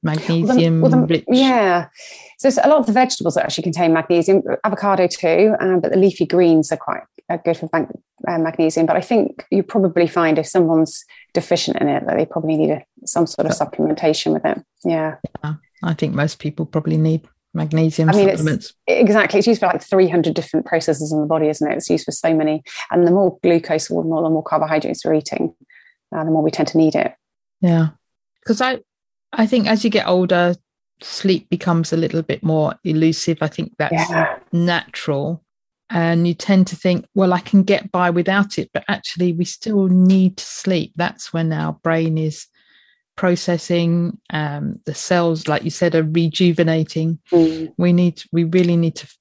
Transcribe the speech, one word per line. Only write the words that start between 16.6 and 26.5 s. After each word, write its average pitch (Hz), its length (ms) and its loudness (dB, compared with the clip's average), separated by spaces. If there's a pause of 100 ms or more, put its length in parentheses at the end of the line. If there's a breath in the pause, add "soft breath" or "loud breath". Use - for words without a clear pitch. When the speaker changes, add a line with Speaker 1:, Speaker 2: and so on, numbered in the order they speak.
Speaker 1:
probably 156 320 -2
need 160 300 0 (260)
magnesium 160 560 0
Speaker 2:
I - 40 4
mean, 196 160 6
it's 180 100 -2
Speaker 1:
supplements. 156 340 -2 (120)
Speaker 2:
exactly, 202 540 4
it's 254 80 2
used 233 140 2
for, 196 60 2
like, - 140 -2
three 190 280 2
hundred 165 260 0
different - 300 -4
processes 160 480 -2
in 156 80 0
the 151 40 0
body, 156 220 0
isn't 151 240 -2
it? 147 60 -2
It's - 120 -10
used 160 160 0
for 156 60 -8
so 165 220 0
many. 156 300 0 (280 loud breath)
And 175 160 4
the 170 40 4
more 185 320 2
glucose 165 460 0
or 170 140 -2
more, 160 180 -2
the 165 80 0
more 160 140 0
carbohydrates 156 640 -2
we're 160 100 2
eating, 160 380 -4 (600 soft breath)
uh, 160 120 -6
the 165 60 0
more 160 120 2
we 156 80 0